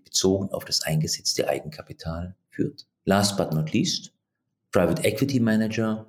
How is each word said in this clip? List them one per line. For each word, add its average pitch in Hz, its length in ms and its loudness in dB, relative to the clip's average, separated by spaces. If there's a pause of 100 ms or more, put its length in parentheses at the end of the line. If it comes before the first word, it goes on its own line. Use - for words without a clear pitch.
bezogen - 460 2
auf - 140 -8
das - 180 -2
eingesetzte - 680 0
Eigenkapital 82 840 -6 (160)
führt. - 360 -6 (180)
Last 101 320 2
but 80 160 0
not 78 200 0
least, - 400 -2 (640)
Private 87 280 2
Equity 127 360 2
Manager 110 680 0